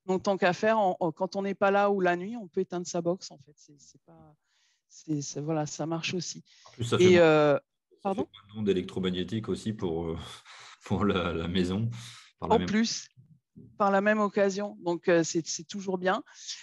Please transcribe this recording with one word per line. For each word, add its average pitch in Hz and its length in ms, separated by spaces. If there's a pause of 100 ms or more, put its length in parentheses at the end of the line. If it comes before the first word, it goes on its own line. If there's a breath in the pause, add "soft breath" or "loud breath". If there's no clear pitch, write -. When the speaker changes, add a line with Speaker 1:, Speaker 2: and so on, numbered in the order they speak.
Speaker 1:
Donc, 185 160
tant 196 140
qu'à 180 160
faire, 220 260
on, 185 220
on, 165 100
quand 185 240
on 196 80
n'est 196 100
pas 196 160
là 202 220
ou 202 80
la 175 160
nuit, 196 200
on 214 120
peut 190 140
éteindre 180 260
sa 175 140
box, 170 280
en 151 80
fait. 143 180
C'est, - 220
c'est - 300
pas, 160 280 (520)
c'est, 151 340
c'est, 143 200
voilà, 151 260
ça - 180
marche 165 300
aussi. - 280 (220 loud breath)
Speaker 2:
En - 60
plus, 117 140
ça 123 140
Speaker 1:
Et, 185 100
Speaker 2:
fait 175 100
Speaker 1:
euh, 151 380
Speaker 2:
ça - 40 (400)
Speaker 1:
pardon ? 196 220
Speaker 2:
fait - 80
plein - 240
d'ondes 214 140
électromagnétiques 92 800
aussi 101 240
pour, 85 320
euh, 82 120 (320 loud breath)
<laughs> - 360
pour 101 200
la, 90 260
la 82 160
maison. 95 440 (480 loud breath)
Par - 100
la 220 60
Speaker 1:
En - 20
Speaker 2:
même 180 100
Speaker 1:
plus, 220 420 (680)
par 202 140
la 196 100
même 214 180
occasion. 202 640
Donc, 175 280
euh, 170 140
c'est, 160 220
c'est - 200
toujours 190 320
bien. 185 260 (400 loud breath)